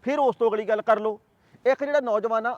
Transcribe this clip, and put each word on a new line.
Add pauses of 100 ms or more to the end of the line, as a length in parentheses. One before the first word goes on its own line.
ਫਿਰ
ਉਸ
ਤੋਂ
ਅਗਲੀ
ਗੱਲ
ਕਰ
ਲਓ, (460)
ਇੱਕ
ਜਿਹੜਾ
ਨੌਜਵਾਨ
ਆ